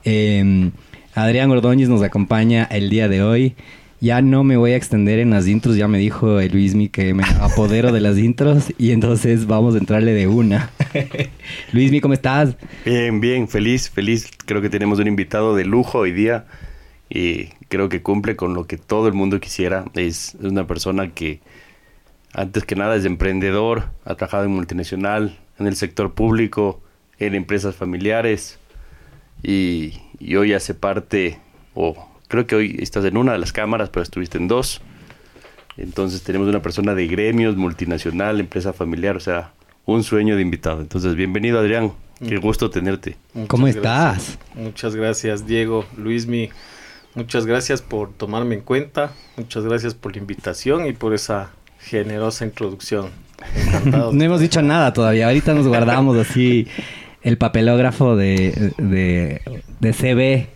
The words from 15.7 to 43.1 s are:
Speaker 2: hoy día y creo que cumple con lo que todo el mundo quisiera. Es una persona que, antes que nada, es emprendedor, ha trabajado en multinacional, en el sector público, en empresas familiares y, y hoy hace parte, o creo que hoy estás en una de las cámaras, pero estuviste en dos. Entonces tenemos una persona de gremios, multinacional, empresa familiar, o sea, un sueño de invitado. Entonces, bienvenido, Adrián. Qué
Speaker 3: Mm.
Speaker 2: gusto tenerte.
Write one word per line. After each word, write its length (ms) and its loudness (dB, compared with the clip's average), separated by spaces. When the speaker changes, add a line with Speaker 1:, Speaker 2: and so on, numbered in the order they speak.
Speaker 2:
hoy 140 0
día 340 0
y 400 -4
creo 220 -2
que 100 -4
cumple 360 -2
con 180 -4
lo 120 -6
que 120 -10
todo 280 0
el 60 2
mundo 260 0
quisiera. 460 -4
Es 460 -4
una 260 -2
persona 460 -4
que, 280 -8
antes 320 -6
que 100 -8
nada, 220 -2
es 80 -2
emprendedor, 840 -2
ha 80 -6
trabajado 300 -4
en 80 -2
multinacional, 840 -4
en 80 -2
el 100 -2
sector 380 -4
público, 680 0
en 160 -4
empresas 420 -2
familiares 840 -4
y, 500 -2
y 180 -4
hoy 180 2
hace 180 -4
parte, 680 -4
o 340 -4
creo 180 -2
que 80 -2
hoy 260 0
estás 240 -4
en 140 0
una 140 2
de 60 -2
las 140 -4
cámaras, 380 -4
pero 120 -4
estuviste 360 -8
en 100 -4
dos. 320 -2
Entonces 460 -6
tenemos 260 -2
una 140 0
persona 320 -2
de 140 0
gremios, 480 0
multinacional, 840 -4
empresa 320 -6
familiar, 440 -4
o 40 -10
sea, 320 -6
un 180 0
sueño 340 2
de 60 2
invitado. 380 -4
Entonces, 340 -4
bienvenido, 440 -2
Adrián. 340 0
Qué 120 -4
Speaker 3:
Mm. 20 -4
Speaker 2:
gusto 300 0
tenerte. 460 -4